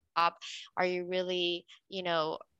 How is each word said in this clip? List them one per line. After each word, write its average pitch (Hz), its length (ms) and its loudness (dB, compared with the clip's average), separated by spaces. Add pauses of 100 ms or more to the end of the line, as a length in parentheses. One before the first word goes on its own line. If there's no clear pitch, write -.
(160)
Are - 680 0
you 180 200 0
really, 180 600 0 (240)
you 185 140 -6
know, 160 340 0 (220)